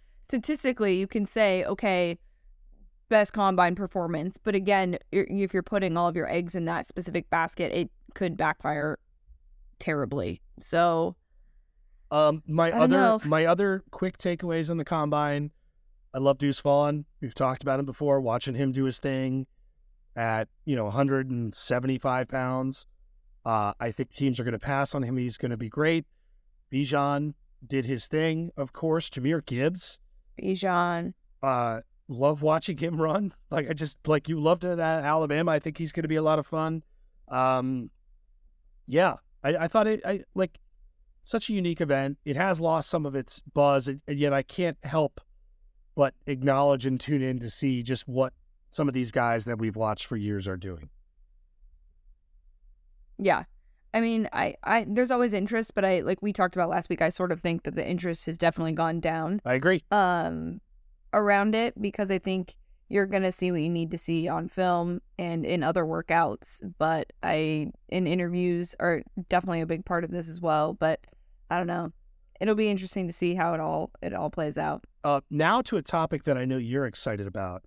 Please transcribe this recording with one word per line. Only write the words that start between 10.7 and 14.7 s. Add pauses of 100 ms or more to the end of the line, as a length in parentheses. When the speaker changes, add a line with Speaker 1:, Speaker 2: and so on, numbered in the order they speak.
Speaker 2:
Um,
my
Speaker 1:
I
don't
Speaker 2:
other,
Speaker 1:
know.
Speaker 2:
my
other
quick
takeaways
on